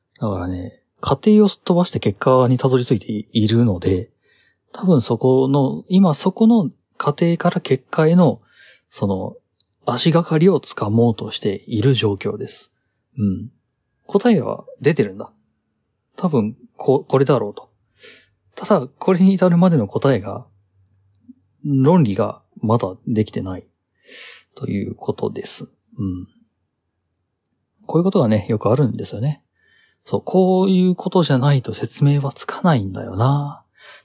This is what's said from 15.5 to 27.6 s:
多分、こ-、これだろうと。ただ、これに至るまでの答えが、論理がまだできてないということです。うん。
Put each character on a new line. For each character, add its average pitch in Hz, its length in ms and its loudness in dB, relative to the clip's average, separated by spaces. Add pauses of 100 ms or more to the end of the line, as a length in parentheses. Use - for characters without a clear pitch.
多 180 140 -4
分、 117 280 -2 (200)
こ-、 - 260 0
こ - 140 0
れ 135 80 2
だ 135 120 2
ろ 104 120 -4
う 104 40 -14
と。 - 160 -20 (840)
た 185 260 0
だ、 123 60 -8
こ - 260 -2
れ 175 60 0
に 190 140 6
至 180 160 2
る 170 80 2
ま 175 140 4
で 160 60 2
の 104 100 0
答 139 280 0
え 101 60 -2
が、 101 240 -10 (1200)
論 143 380 4
理 101 100 0
が 104 300 -4 (180)
ま 110 160 0
だ 95 180 -4 (120)
で 107 180 0
き - 60 -18
て 110 100 -6
な 92 160 -10
い - 100 -18 (840)
と - 160 -10
い 98 180 -4
う - 60 -10
こ - 200 -8
と - 180 -6
で - 160 -10
す。 - 240 -8 (260)
う 101 80 -6
ん。 90 220 -8 (1600)